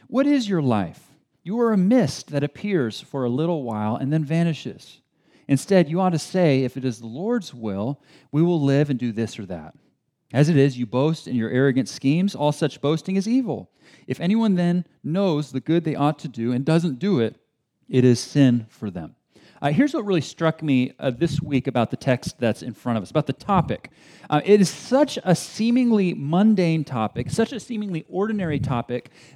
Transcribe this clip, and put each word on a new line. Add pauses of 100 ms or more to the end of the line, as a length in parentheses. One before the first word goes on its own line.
What
is
your
life? (340)
You
are
a
mist
that
appears
for
a
little
while
and
then
vanishes. (480)
Instead,
you
ought
to
say,
'If
it
is
the
Lord's
will, (300)
we
will
live
and
do
this
or
that.' (580)
As
it
is,
you
boast
in
your
arrogant
schemes.
All
such
boasting
is
evil. (340)
If
anyone
then (180)
knows
the
good
they
ought
to
do
and
doesn't
do
it, (540)
it
is
sin
for
them." (460)
Uh,
here's
what
really
struck
me,
uh,
this
week
about
the
text
that's
in
front
of
us,
about
the
topic. (400)
Uh,
it
is
such
a
seemingly
mundane
topic,
such
a
seemingly
ordinary
topic, (260)